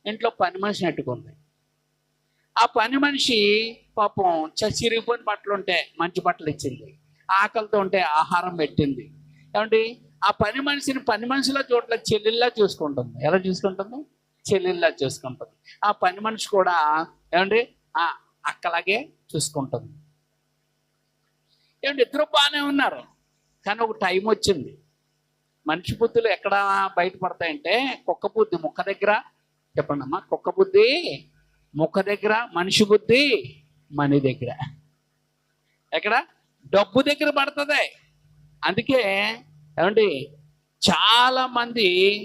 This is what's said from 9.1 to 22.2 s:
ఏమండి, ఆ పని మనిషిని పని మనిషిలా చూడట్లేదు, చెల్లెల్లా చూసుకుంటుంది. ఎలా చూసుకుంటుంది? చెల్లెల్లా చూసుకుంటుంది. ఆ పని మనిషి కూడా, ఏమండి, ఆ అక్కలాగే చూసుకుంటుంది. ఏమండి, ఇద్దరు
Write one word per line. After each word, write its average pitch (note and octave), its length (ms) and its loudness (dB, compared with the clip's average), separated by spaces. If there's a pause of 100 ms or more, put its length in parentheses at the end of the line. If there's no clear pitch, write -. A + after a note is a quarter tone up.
ఏమండి, A3 440 0 (220)
ఆ G3+ 80 4
పని A3 300 -2
మనిషిని C#4+ 380 -2
పని A3 260 -2
మనిషిలా C4+ 380 -2 (100)
చూడట్లేదు, A3+ 400 0
చెల్లెల్లా A3+ 380 2 (100)
చూసుకుంటుంది. C#3 640 -2
ఎలా E3+ 120 4
చూసుకుంటుంది? F#3+ 680 -4 (480)
చెల్లెల్లా F3 380 2 (120)
చూసుకుంటుంది. - 840 -10
ఆ G#3 60 2
పని F#3+ 280 -2
మనిషి A3 300 -6
కూడా, E3+ 580 2 (260)
ఏమండి, G3 340 2 (300)
ఆ D#3+ 200 -2 (280)
అక్కలాగే F3 640 -4 (260)
చూసుకుంటుంది. B2+ 580 -6 (1900)
ఏమండి, C#4 160 -2
ఇద్దరు C#4 220 0